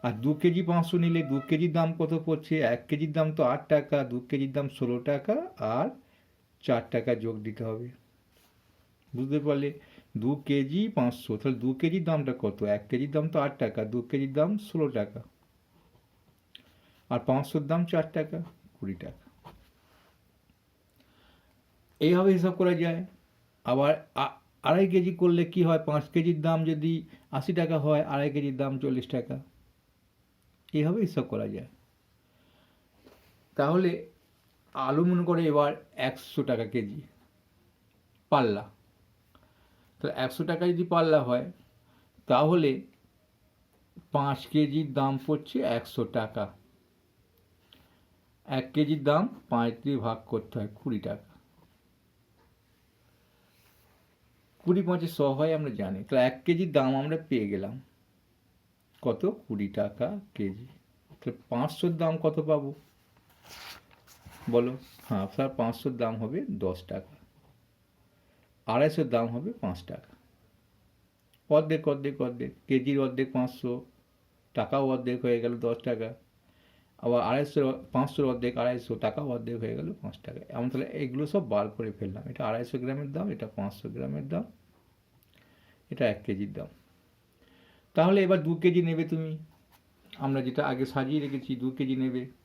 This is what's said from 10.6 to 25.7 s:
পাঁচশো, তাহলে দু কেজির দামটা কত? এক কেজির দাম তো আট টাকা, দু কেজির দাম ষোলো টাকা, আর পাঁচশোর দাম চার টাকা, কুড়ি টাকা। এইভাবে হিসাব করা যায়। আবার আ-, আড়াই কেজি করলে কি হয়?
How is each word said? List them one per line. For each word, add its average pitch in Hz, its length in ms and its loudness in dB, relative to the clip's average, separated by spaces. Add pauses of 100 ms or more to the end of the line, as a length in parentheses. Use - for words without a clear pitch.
পাঁচশো, 123 440 -2
তাহলে 135 220 0
দু 127 80 0 (100)
কেজির 170 280 0
দামটা 143 240 0 (100)
কত? 101 160 -2 (180)
এক 104 140 -6
কেজির 139 240 -2
দাম 151 180 2
তো - 120 0
আট 139 80 -2 (100)
টাকা, 113 180 -2 (120)
দু 123 60 -2 (120)
কেজির 139 280 0
দাম 160 120 4 (180)
ষোলো 156 180 0 (120)
টাকা, 104 220 -4 (1900)
আর 123 160 0
পাঁচশোর 139 400 0
দাম 165 140 0 (100)
চার 160 160 0 (100)
টাকা, 156 220 -4 (380)
কুড়ি 95 280 -6
টাকা। - 200 -16 (2750)
এইভাবে 180 360 6
হিসাব 180 240 2
করা 180 220 4
যায়। 170 180 0 (680)
আবার 139 260 4 (320)
আ-, - 120 -6 (280)
আড়াই 175 240 6
কেজি 180 240 4 (100)
করলে 175 280 6
কি 185 180 2
হয়? 160 200 4